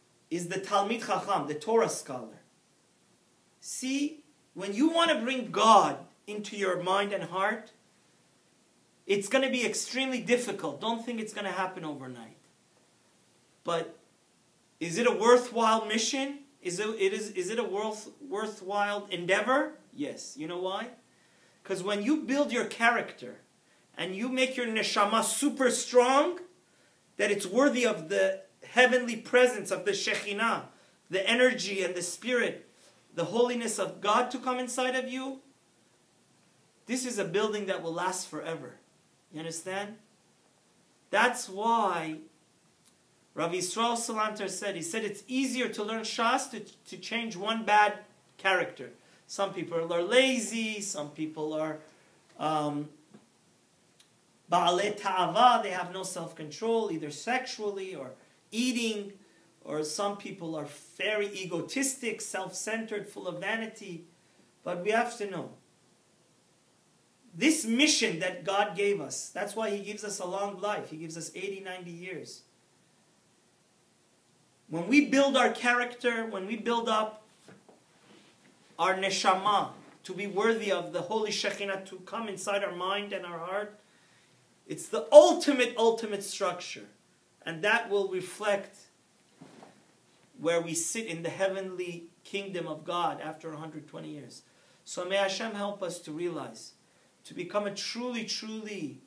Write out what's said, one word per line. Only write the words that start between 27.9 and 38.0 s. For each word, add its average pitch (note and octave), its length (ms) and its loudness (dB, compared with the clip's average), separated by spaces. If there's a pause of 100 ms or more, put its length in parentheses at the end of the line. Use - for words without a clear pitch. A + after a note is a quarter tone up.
the F#3+ 320 2 (240)
heavenly A#3+ 500 4
presence B3 540 4
of F3+ 160 -2
the G3+ 60 2
Shekhinah, G3+ 720 -2 (460)
the F#3+ 200 0
energy A3+ 540 4
and F3 100 -2
the F3 80 -6
spirit, A3 640 -2 (460)
the E3+ 120 -2
holiness A#3 520 0
of - 240 -4
God A3 300 4
to B3+ 80 -4
come B3+ 180 -2
inside B3+ 380 -2
of B3+ 120 -2
you, C4 340 -8 (1400)
this B3 200 -2
is A3+ 140 -4
a F#3 60 -2
building G#3 420 0
that F3 160 -2
will E3 100 -4
last F3+ 340 -2